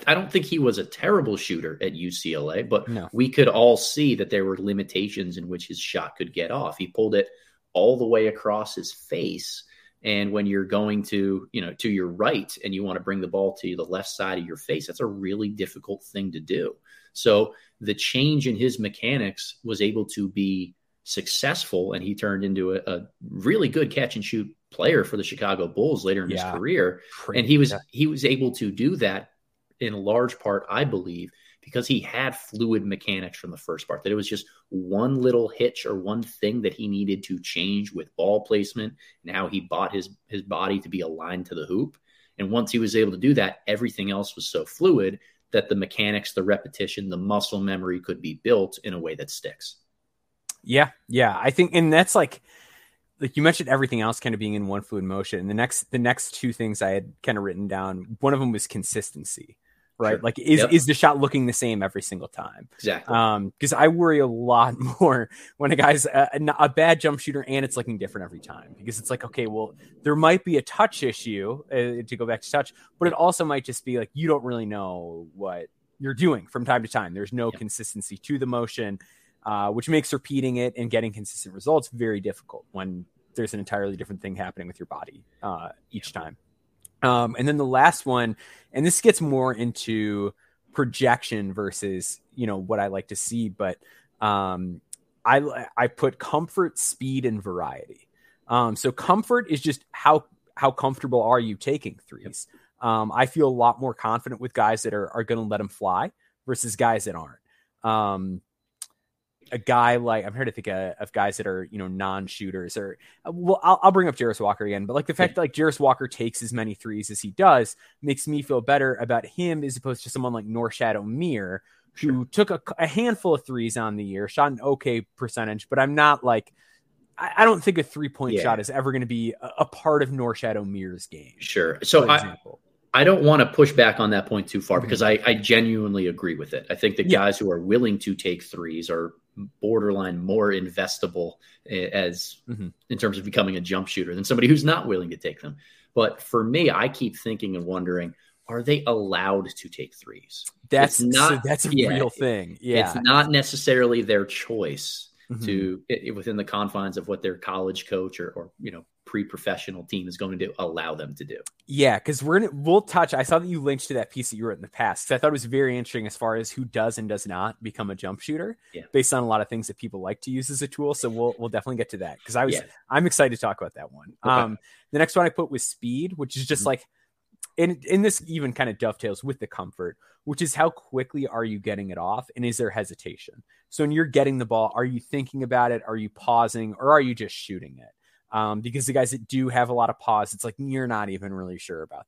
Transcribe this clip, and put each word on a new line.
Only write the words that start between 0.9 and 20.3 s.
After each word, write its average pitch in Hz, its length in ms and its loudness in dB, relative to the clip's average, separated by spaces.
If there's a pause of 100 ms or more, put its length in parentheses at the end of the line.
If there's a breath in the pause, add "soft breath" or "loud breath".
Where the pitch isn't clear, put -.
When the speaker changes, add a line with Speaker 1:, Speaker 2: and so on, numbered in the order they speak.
Speaker 1:
shooter 80 460 -6
at 92 120 -2
U 87 160 -8
C 82 240 -6
L 76 180 -4
A, 101 100 -2
but 117 260 -2
Speaker 2:
No. 107 240 -8
Speaker 1:
we - 160 2
could 131 200 6
all 113 280 8
see 147 380 0
that 101 160 -4
there 98 140 2
were 95 120 -2
limitations 98 800 -4
in 85 120 -12
which 87 180 -10
his 87 120 -12
shot - 380 -6
could 90 160 -6
get 85 180 -4
off. 131 280 -6
He 92 80 -6
pulled 107 280 0
it 101 140 2 (460 soft breath)
all 113 240 6
the 120 80 0
way 110 220 4
across 107 460 -2
his 90 180 -10
face. - 720 -8 (380 soft breath)
And 101 300 -2
when 104 140 0
you're 98 180 0
going 104 400 0
to, 98 480 -2
you 113 80 -4
know, 90 140 -8
to - 160 -4
your 92 180 -2
right 98 560 -2
and 98 100 -6
you 95 100 -4
wanna 92 160 -4
bring 98 200 -6
the 92 80 -6
ball 98 320 0
to 90 160 -6
the 82 80 -6
left 95 240 -6
side 95 300 -6
of 87 80 -8
your 82 100 -12
face, 78 300 -6
that's 87 140 -10
a 123 60 -2
really 101 440 -4
difficult 98 540 -8
thing 98 280 -8
to 80 80 -10
do. 80 360 -4 (360 soft breath)
So 107 420 4 (280 loud breath)
the 104 120 -2
change 143 520 0
in 113 100 0
his 120 220 0
mechanics 110 840 -4
was 107 200 -4
able 107 240 0
to 98 220 -6
be 95 460 -2 (300)